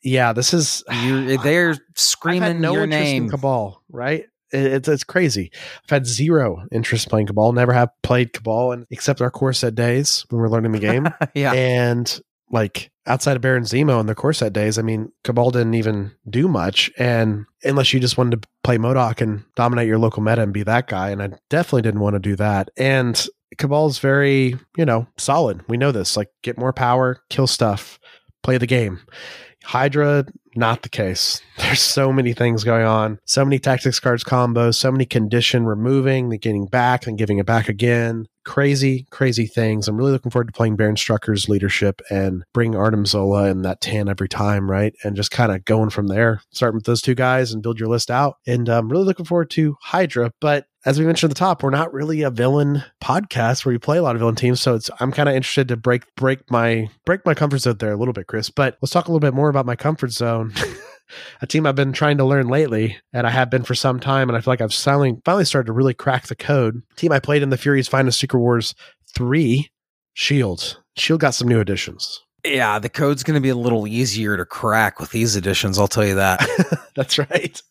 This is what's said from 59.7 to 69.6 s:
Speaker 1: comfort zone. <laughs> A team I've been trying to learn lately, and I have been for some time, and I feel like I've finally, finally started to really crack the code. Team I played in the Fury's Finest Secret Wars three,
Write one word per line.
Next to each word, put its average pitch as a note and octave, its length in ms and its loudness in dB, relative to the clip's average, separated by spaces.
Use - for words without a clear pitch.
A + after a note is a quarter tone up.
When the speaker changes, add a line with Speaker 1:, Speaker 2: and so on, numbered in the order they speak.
Speaker 1:
comfort D3 360 -4
zone. A2+ 460 -4
<laughs> - 60 -4
A B2 60 -8
team D#3 180 0
I've C#3 100 2
been C3+ 160 0
trying D3 280 2
to C3+ 40 4
learn C3 260 2
lately, A2+ 460 0
and A#2+ 120 -2
I A#2 60 0
have B2 180 0
been B2 140 0
for B2+ 100 -4
some B2+ 260 0
time, C3+ 300 0
and A#2 80 0
I A2+ 40 -2
feel B2+ 100 0
like B2 100 0
I've A2 100 -2
finally, C#3 540 0
finally F#3 180 2
started C3+ 220 0
to A2+ 80 -6
really C3 220 2
crack B2+ 320 -2
the A2+ 80 -10
code. A#2+ 480 -2
Team D#3+ 140 0
I C#3 80 2
played D3 220 0
in C#3 80 0
the B2+ 80 0
Fury's C#3 300 0
Finest C3 320 0
Secret C3 200 0
Wars A#2+ 360 0
three, C3 560 0